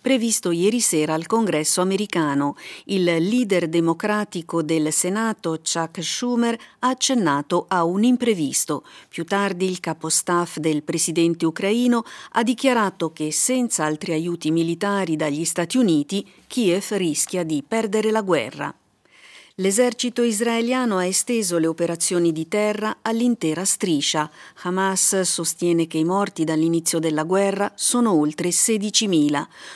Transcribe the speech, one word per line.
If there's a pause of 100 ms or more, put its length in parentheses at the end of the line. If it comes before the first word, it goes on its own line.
previsto
ieri
sera
al
Congresso
americano. (300)
Il
leader
democratico
del
Senato,
Chuck
Schumer, (220)
ha
accennato
a
un
imprevisto. (260)
Più
tardi
il
capostaff
del
presidente
ucraino (300)
ha
dichiarato
che
senza
altri
aiuti
militari
dagli
Stati
Uniti, (200)
Kiev
rischia
di
perdere
la
guerra. (840)
L'esercito
israeliano
ha
esteso
le
operazioni
di
terra
all'intera
striscia. (320)
Hamas
sostiene
che
i
morti
dall'inizio
della
guerra
sono
oltre
sedicimila. (260)